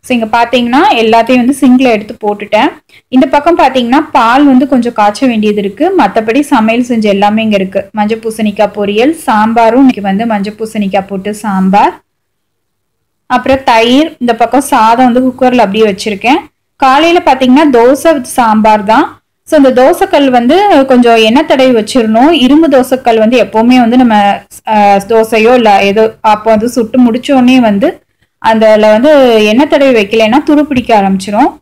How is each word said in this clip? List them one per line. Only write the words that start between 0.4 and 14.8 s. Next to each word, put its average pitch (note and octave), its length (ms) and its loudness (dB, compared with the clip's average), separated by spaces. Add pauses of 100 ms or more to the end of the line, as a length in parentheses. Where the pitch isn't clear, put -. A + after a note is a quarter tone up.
எல்லாத்தையும் A3+ 460 2
வந்து C4+ 140 0
சிங்க்ல B3+ 340 2
எடுத்து A3 280 -4
போட்டுட்டேன். G#3 520 -4 (420)
இந்த C4 140 2
பக்கம் D#4 340 0
பாத்தீங்கன்னா C4 400 0 (100)
பால் B3 340 0
வந்து C4+ 240 2
கொஞ்சம் A#3+ 280 -2
காய்ச்ச G#3 300 -2
வேண்டியது G#3+ 360 -2
இருக்கு. G3 220 -6 (140)
மத்தபடி A3+ 460 -2
சமையல் A#3+ 440 -2
செஞ்சு A3 220 -2
எல்லாமே G#3 340 0
இங்க G#3 140 0
இருக்கு. F#3+ 240 -4 (100)
மஞ்சள் A3 300 -4
பூசணிக்காய் G#3+ 520 -4
பொரியல், G#3+ 460 -2
சாம்பாரும் A3+ 640 0
இன்னைக்கு A3+ 260 0
வந்து A3 160 -4
மஞ்சள் G#3 320 -6
பூசணிக்காய் G#3 500 -6
போட்டு G3+ 260 -8
சாம்பார், G3+ 600 -2 (1400)
அப்புறம் B3+ 340 -2
தயிர், B3 440 2 (120)
இந்த A#3+ 140 -2
பக்கம் A#3+ 340 -2
சாதம் A#3 400 2